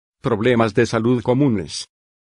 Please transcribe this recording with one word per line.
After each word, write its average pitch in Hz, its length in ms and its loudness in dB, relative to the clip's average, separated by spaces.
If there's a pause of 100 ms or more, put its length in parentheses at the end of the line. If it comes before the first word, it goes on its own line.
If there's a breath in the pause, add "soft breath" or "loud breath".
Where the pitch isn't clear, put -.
(220)
Problemas 113 500 0
de 117 140 2
salud 117 360 0
comunes. 123 680 -2 (340)